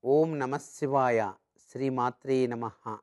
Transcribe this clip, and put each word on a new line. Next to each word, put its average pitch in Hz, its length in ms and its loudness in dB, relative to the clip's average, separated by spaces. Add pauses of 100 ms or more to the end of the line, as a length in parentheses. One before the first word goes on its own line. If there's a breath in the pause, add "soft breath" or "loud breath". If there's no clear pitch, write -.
ఓం 151 340 4
నమః 135 200 -2
శివాయ. 127 720 0 (380)
శ్రీమాత్రే 127 760 -2
నమః. 117 560 -6